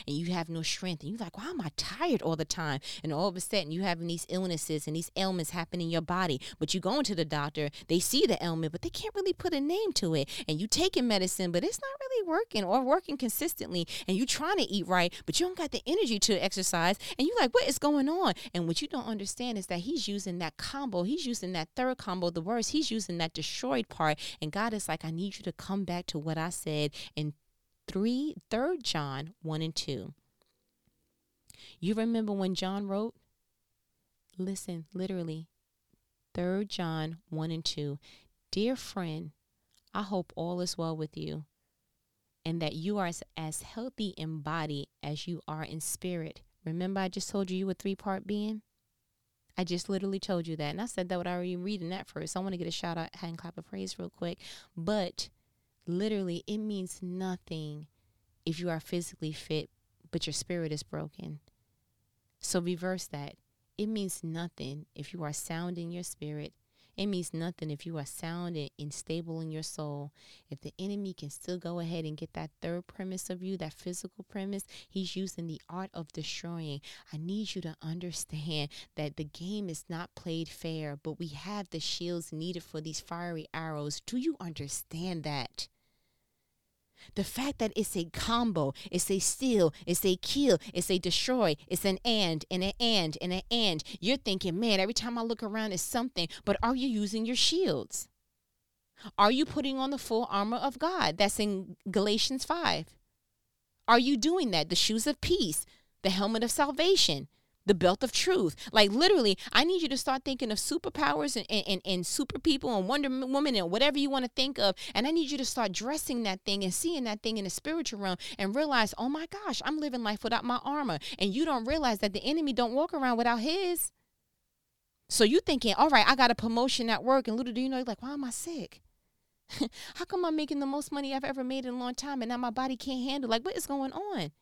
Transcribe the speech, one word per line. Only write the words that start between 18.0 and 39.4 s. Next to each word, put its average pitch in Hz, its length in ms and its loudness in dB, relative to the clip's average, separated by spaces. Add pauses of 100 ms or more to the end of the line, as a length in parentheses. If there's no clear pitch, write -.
on?" 330 260 4 (200)
And 170 140 2
what 170 120 2
you 294 60 -4
don't 262 220 -4
understand 220 500 -4
is 185 80 -6
that 175 140 -2
he's 247 260 -2
using 202 320 -2
that 165 180 -4
combo, 262 460 -2
he's 277 240 0
using 190 280 -2
that 165 200 -2
third 254 240 0
combo, 180 320 0
the 170 100 -4
worst, 220 300 0
he's 294 220 2
using 196 240 -2
that 165 160 0
destroyed 247 560 -2
part. 156 300 2 (240)
And 156 100 -4
God 214 220 0
is 208 140 -4
like, 165 140 -2
"I 160 80 -4
need 180 280 -4
you - 60 -14
to - 80 -4
come 196 320 -2
back 175 240 -2
to 160 100 -4
what 156 180 -2
I 160 140 -2
said 151 400 0 (240)
in 151 180 -2 (560)
three, 247 460 0 (160)
Third 277 320 0
John 147 580 -2
one 156 220 -2
and 160 120 -4
two." - 380 -4 (1700)
You 196 140 2
remember 220 380 2
when 190 220 2
John 196 320 -2
wrote? 202 280 -2 (1200)
Listen, 185 560 -4
literally, 175 560 -4 (840)
Third 185 340 0
John 160 480 -2 (140)
one 160 200 -2
and 160 140 -4
two. 143 340 -2 (520)
"Dear 226 260 2
friend, 165 540 -6 (640)